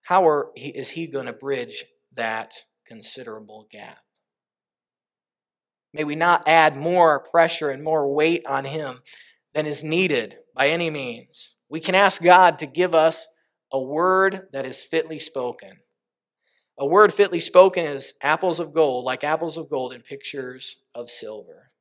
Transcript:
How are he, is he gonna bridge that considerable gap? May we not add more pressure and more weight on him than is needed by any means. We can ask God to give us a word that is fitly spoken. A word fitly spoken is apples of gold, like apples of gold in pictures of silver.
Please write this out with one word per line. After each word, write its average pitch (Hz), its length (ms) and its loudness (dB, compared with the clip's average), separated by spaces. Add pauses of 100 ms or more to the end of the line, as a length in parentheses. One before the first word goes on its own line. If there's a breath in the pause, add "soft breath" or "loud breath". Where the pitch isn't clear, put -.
How 180 260 2
are 147 300 0
he, 135 120 -14
is 139 220 -12
he 165 180 -10
gonna 127 260 -10
bridge 127 500 -8 (300)
that 110 500 -8 (220)
considerable 107 840 -18
gap? - 280 -20 (1900)
May 151 120 -6
we 147 100 -6
not 170 320 2
add 160 300 6
more 160 440 4
pressure 165 500 0
and 135 120 -8
more 151 300 -2
weight 160 320 0
on 135 220 -6
him 139 360 -10 (520 loud breath)
than 151 100 -2
is 147 180 -8
needed 156 560 -2 (160)
by 135 140 2
any 165 220 -2
means. 127 680 -14 (140)
We 156 100 -8
can 180 140 -4
ask 190 260 4
God 175 380 6
to 156 80 -8
give 165 280 -2
us 160 320 2 (460)
a 135 80 -2
word 185 720 0
that 135 140 -8
is - 180 -12
fitly 160 340 -6
spoken. 117 600 -10 (960)
A 139 80 -8
word 190 300 4
fitly 185 260 0
spoken 180 460 4
is 139 340 -10
apples 160 400 -2
of 156 140 -10
gold, 131 320 0
like 131 180 -6
apples 156 320 -4
of 151 140 -12
gold 127 240 -6
in 120 80 -20
pictures 131 720 -14 (180)
of 120 140 -14
silver. 98 640 -16 (100)